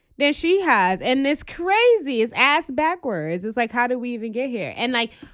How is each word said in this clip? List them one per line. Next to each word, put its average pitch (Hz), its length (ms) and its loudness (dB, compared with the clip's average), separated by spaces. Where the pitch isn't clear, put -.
than 285 160 2
she 359 260 2
has. 196 400 2
And 262 260 0
it's 294 160 0
crazy. 381 800 2
It's 226 140 0
ass 285 360 2
backwards. 240 760 -2
It's 220 120 -8
like, 233 160 -2
how 240 140 0
did 247 100 -2
we 247 140 -6
even 226 220 -6
get 254 180 -4
here? 180 260 -6
And, 240 160 -2
like, 233 200 -2